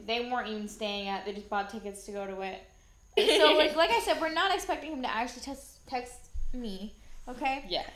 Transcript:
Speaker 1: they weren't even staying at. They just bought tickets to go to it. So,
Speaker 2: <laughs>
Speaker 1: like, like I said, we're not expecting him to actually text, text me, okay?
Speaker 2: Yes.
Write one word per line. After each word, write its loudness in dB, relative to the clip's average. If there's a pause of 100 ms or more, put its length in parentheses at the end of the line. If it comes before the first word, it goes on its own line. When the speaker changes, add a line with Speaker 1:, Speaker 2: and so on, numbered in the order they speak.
Speaker 1:
they -2
weren't -2
even -6
staying -6
at. -4
They -6
just -12
bought -2
tickets -10
to -12
go -6
to -8
it. -6 (540)
So, 8
Speaker 2:
<laughs> 6
Speaker 1:
like, 6
like 6
I 4
said, 2
we're 2
not 2
expecting -4
him -6
to -2
actually -4
text, -12
text -6 (380)
me, -6 (340)
okay? -2
Speaker 2:
Yes. -2